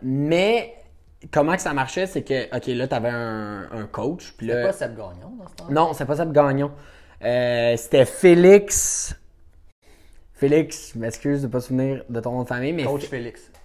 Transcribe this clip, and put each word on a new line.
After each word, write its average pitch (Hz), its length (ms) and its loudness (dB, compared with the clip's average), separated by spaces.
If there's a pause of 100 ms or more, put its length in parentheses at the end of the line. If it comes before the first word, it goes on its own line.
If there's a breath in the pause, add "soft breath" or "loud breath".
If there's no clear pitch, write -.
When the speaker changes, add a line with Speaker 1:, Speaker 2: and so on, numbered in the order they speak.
Speaker 1:
mais 165 720 0 (580)
comment 156 240 2
que 185 60 -4
ça 156 120 -4
marchait, 139 340 -4
c'est 151 160 -6
que, 127 320 -4
OK, 120 120 -6
là, 127 200 -2
t'avais 120 220 -4
un, 110 640 -8
un 110 180 -10
coach, 143 480 -8
puis 113 100 -10
Speaker 2:
C'était 120 140 0
Speaker 1:
là 120 60 0
Speaker 2:
pas 190 60 0
Seb 120 240 -8
Gagnon 101 420 -16
dans 180 80 -20
ce - 80 -20
temps-là ? - 180 -8
Speaker 1:
Non, 156 200 2
c'est 139 120 -6
pas 143 120 -2
Seb 165 160 -4
Gagnon. 143 380 2 (520 loud breath)
Euh, 120 540 2
c'était 131 280 4
Félix. 185 1080 6 (1160 soft breath)
Félix, 147 600 0
je 113 60 -10
m'excuse 139 440 -4
de 131 40 -4
pas 120 140 -4
souvenir 131 480 -4
de 117 100 -6
ton 120 140 -6
nom 123 100 -4
de - 40 -8
famille, 127 260 -4
mais 160 100 -4
Speaker 2:
Coach 139 220 -4
Speaker 1:
F-, - 40 -14
Speaker 2:
Félix. 120 420 -12 (140)